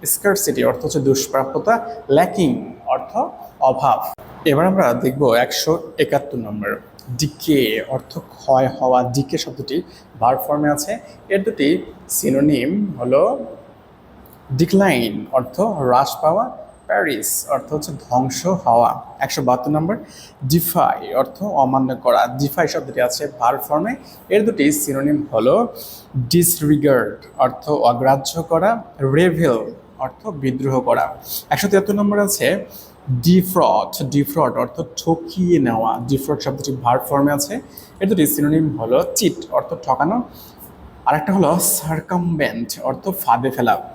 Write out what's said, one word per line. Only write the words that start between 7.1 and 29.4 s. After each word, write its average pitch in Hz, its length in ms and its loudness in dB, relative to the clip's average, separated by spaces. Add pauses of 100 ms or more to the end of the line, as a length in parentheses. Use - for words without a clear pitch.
ডিকে 147 420 0 (340)
অর্থ - 180 -8 (220)
ক্ষয় 135 420 2
হওয়া। 127 220 2 (160)
ডিকে 139 300 -2
শব্দটি 135 320 -8 (440)
ভার্ব 120 260 2
ফর্মে 147 300 0
আছে, 196 160 -6 (360)
এর 196 180 2
দুটি 156 220 0 (480)
সিনোনিম 135 540 2 (280)
হলো 127 240 2 (1400)
ডিক্লাইন 165 540 2 (200)
অর্থ 127 280 -2
হ্রাস 139 500 2 (120)
পাওয়া, 175 220 2 (420)
প্যারিস 170 440 0 (240)
অর্থ 135 180 -4
হচ্ছে 147 200 -6 (120)
ধ্বংস 127 360 0 (240)
হওয়া। 117 260 4 (340)
একশো 135 180 -4
বাহাত্তর 127 340 0
নম্বর 170 200 0 (560)
ডিফাই - 460 2 (220)
অর্থ - 180 -4 (240)
অমান্য 131 280 2 (140)
করা। 117 180 4 (180)
ডিফাই 143 280 0
শব্দটি 135 400 -6
আছে 123 140 -4 (180)
ভার্ব 127 280 2
ফর্মে, 165 240 -2 (420)
এর 208 120 6
দুটি 208 260 0
সিনোনিম 143 460 0 (140)
হলো 117 220 4 (800)
ডিসরিগার্ড 147 840 2 (200)
অর্থ 127 260 0 (260)
অগ্রাহ্য 135 420 2 (100)
করা, 170 280 0 (460)
রেভেল 160 420 4 (400)